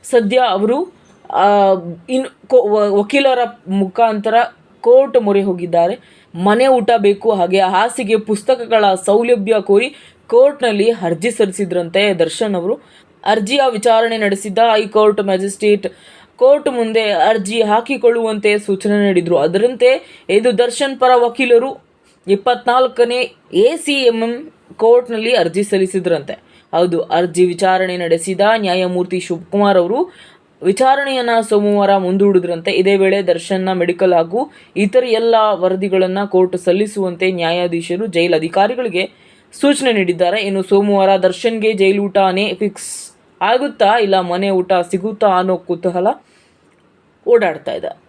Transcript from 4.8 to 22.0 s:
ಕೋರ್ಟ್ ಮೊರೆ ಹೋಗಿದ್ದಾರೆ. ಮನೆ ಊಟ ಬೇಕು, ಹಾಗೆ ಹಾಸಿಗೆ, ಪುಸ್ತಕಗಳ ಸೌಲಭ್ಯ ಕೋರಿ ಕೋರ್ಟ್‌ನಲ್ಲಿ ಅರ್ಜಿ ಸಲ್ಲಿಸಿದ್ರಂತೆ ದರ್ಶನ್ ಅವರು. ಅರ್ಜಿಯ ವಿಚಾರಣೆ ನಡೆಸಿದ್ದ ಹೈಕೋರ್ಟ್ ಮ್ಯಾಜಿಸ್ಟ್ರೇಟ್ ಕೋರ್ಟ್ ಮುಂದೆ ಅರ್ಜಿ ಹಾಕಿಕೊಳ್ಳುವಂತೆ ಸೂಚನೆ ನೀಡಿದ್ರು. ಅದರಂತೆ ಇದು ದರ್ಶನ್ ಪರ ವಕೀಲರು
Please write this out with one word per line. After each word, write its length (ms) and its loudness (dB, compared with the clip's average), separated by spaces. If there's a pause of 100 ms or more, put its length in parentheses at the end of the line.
ಕೋರ್ಟ್ 400 4
ಮೊರೆ 200 0
ಹೋಗಿದ್ದಾರೆ. 580 -2 (360)
ಮನೆ 320 2
ಊಟ 300 2
ಬೇಕು, 340 0
ಹಾಗೆ 280 0
ಹಾಸಿಗೆ, 580 0
ಪುಸ್ತಕಗಳ 760 0 (120)
ಸೌಲಭ್ಯ 560 2
ಕೋರಿ 320 0 (340)
ಕೋರ್ಟ್‌ನಲ್ಲಿ 640 2
ಅರ್ಜಿ 400 -4
ಸಲ್ಲಿಸಿದ್ರಂತೆ 840 -2
ದರ್ಶನ್ 420 -2
ಅವರು. 240 -4 (460)
ಅರ್ಜಿಯ 340 0 (100)
ವಿಚಾರಣೆ 480 0
ನಡೆಸಿದ್ದ 400 -4
ಹೈಕೋರ್ಟ್ 640 2
ಮ್ಯಾಜಿಸ್ಟ್ರೇಟ್ 680 -2 (480)
ಕೋರ್ಟ್ 340 2
ಮುಂದೆ 420 -2
ಅರ್ಜಿ 500 0
ಹಾಕಿಕೊಳ್ಳುವಂತೆ 1000 0
ಸೂಚನೆ 440 -2
ನೀಡಿದ್ರು. 340 2
ಅದರಂತೆ 920 0
ಇದು 280 2
ದರ್ಶನ್ 420 -2
ಪರ 160 4
ವಕೀಲರು 680 0 (440)